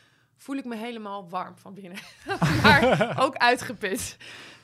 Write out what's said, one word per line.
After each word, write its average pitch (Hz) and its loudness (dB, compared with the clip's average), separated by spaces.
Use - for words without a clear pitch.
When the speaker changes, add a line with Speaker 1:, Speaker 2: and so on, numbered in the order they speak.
Speaker 1:
voel 277 -10
ik 269 -6
me 240 -8
helemaal 208 -10
warm 180 -8
van - -20
binnen. 190 -16
<laughs> - 2
Maar 247 6
Speaker 2:
<laughs> 262 2
Speaker 1:
ook 269 0
uitgeput. 233 -2